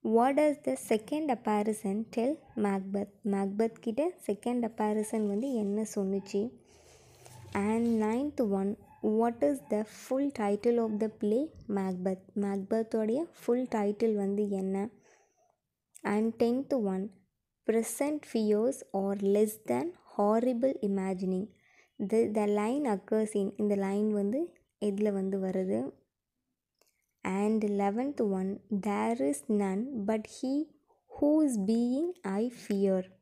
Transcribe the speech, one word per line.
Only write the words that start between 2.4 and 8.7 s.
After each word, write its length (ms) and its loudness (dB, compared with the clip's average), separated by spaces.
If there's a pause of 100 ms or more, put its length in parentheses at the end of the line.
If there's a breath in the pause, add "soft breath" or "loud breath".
Macbeth?" 480 -2 (200)
மேக்பெத் 520 -2
கிட்ட 160 -2 (260)
செகண்ட் 400 -2
அப்பேரிசன் 640 -2
வந்து 160 -2 (140)
என்ன 320 -2
சொன்னுச்சு? 480 -2 (1200 loud breath)
And 260 2 (160)
ninth 380 0 (180)
one, 100 0 (500)